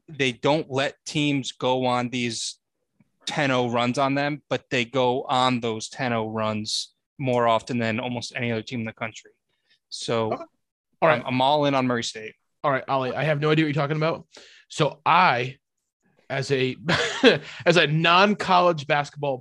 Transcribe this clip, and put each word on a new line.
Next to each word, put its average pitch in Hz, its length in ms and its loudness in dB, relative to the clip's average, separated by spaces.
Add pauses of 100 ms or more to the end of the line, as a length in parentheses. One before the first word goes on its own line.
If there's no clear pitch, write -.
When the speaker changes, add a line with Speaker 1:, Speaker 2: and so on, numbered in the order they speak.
Speaker 1:
they 135 240 -2
don't 147 360 0
let 135 260 -2 (100)
teams 147 480 -2
go 127 320 -2
on 123 240 -2
these 120 500 -6 (640)
ten 143 240 -2
oh 123 200 0
runs 120 280 0
on 139 160 0
them, 143 360 -4
but 127 200 -4
they 127 160 0
go 127 380 0
on 127 380 2
those 113 280 -4
ten 123 240 -6
oh 110 160 -2
runs 107 640 -4 (240)
more 123 300 0
often 117 320 0
than 113 200 -2
almost 123 360 -6
any 120 160 -4
other 110 100 -2
team 117 200 -8
in 113 40 -6
the 110 80 -10
country. - 380 -12 (580)
So 113 440 -4
Speaker 2:
Okay. - 100 -8 (580)
Speaker 3:
All 165 80 4
right. 151 120 2
Speaker 1:
I'm, 127 140 -4
I'm 127 60 2
all 143 240 4
in 139 100 2
on 127 120 0
Murray 120 160 -2
State. 110 300 -12 (300)
Speaker 3:
All 147 80 0
right, 131 160 -2
Ollie, 131 280 -2
I 135 80 -4
have 151 180 0
no 151 100 0
idea 156 140 2
what 147 100 -2
you're 156 80 0
talking 151 140 -2
about. 156 280 -2 (440)
So - 360 -2
I, 135 520 4 (720)
as 135 220 -4
a, 131 240 0 (460)
<laughs> - 440 2
as 175 120 6
a 160 80 6
non-college 175 1040 4
basketball 143 540 -2